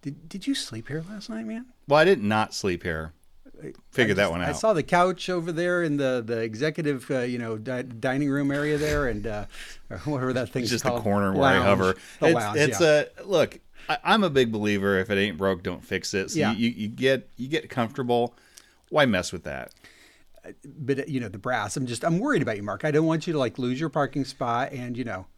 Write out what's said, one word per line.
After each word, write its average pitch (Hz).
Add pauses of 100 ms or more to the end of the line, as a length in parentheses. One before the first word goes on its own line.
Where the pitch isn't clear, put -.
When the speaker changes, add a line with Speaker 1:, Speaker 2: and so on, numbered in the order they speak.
Speaker 1:
did, 147
did -
you 277
sleep 113
here 160
last 208
night, 220
man? 226 (240)
Speaker 2:
Well, 139
I 160
did 175
not 107
sleep 90
here. 80 (500)
Speaker 1:
I 69 (200)
Speaker 2:
Figured 107
that 101
Speaker 1:
just, 90
Speaker 2:
one 87
Speaker 1:
I 85
Speaker 2:
out. 80
Speaker 1:
saw 220
the 151
couch 180
over 175
there 175
in 151
the, 131
the 113
executive, 135
uh, 131
you 123
know, 113
di-, 123
dining 131
room 139
area 147
there, 147
and, 110
uh, 104 (220)
<laughs> -
or 113
whatever 131
that 120
thing's 127
Speaker 2:
It's 107
just 117
the 131
Speaker 1:
called. 120
Speaker 2:
corner 101
where 95
I 131
Speaker 1:
Lounge. 90
Speaker 2:
hover. 95 (240)
Speaker 1:
The 151
Speaker 2:
It's, 165
Speaker 1:
lounge, 104
Speaker 2:
it's 143
Speaker 1:
yeah. 151 (160)
Speaker 2:
a, 170
look, 175 (300)
I, 156
I'm 202
a 180
big 131
believer, 101
if 92
it 104
ain't 98
broke, 95
don't 90
fix -
it. 95
So -
Speaker 1:
Yeah. 107
Speaker 2:
you, 117
you, 120
you 104
get, 131
you 127
get 151
comfortable. 120 (560)
Why 147
mess 92
with 85
that? 67 (920)
Speaker 1:
But, 139
uh, -
you 131
know, 120
the 101
brass, 110
I'm 131
just, 120
I'm 170
worried 254
about 113
you, 101
Mark. 101
I 156
don't 151
want 160
you 180
to, 151
like, 120
lose 127
your 160
parking 143
spot 123
and, 123
you 123
know. 95 (120)